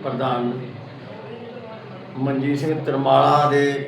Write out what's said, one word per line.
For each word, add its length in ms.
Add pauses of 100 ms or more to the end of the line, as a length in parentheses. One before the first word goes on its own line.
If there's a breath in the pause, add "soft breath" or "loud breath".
ਪ੍ਰਧਾਨ 480 (1700)
ਮਨਜੀਤ 400
ਸਿੰਘ 260
ਤਰਮਾਲਾ 640
ਦੇ 220 (160)